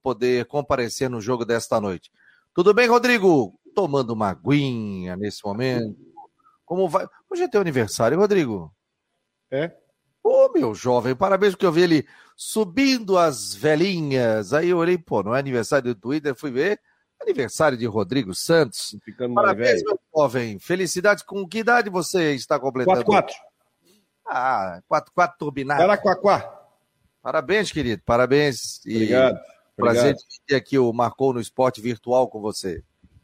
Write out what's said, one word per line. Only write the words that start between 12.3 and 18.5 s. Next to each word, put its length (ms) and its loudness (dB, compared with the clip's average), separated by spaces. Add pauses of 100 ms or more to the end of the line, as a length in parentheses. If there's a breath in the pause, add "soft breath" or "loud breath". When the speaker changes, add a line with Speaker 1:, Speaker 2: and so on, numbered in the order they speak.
Speaker 1:
subindo 840 0
as 340 0
velinhas. 1000 0
Aí 180 2
eu 100 2
olhei, 180 2
pô, 240 -2
não 140 -2
é 40 0
aniversário 540 -2
do 80 -12
Twitter, 320 -4
fui 160 -10
ver. 320 -2 (400)
Aniversário 560 0
de 80 -4
Rodrigo 480 -2
Santos. 600 0